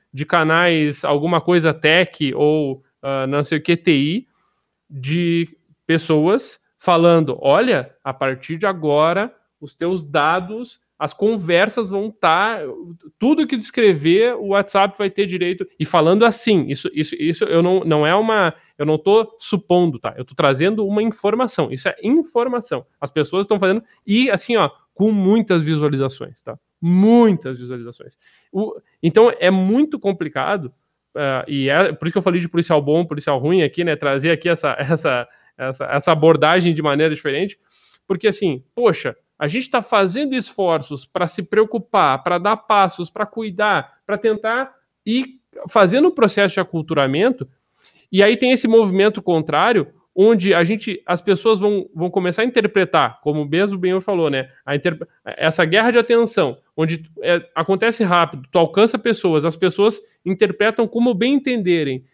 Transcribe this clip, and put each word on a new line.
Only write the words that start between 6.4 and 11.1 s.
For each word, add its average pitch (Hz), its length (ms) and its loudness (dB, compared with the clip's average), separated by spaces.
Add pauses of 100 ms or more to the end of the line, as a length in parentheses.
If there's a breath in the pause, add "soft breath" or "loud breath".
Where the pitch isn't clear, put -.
falando, 165 600 2
"Olha, 151 500 2 (140)
a 135 80 -6
partir 135 460 -6
de 208 80 -4
agora, 170 680 0 (240)
os - 160 -20
teus 175 300 -4
dados, 180 760 -4 (180)
as 147 160 -6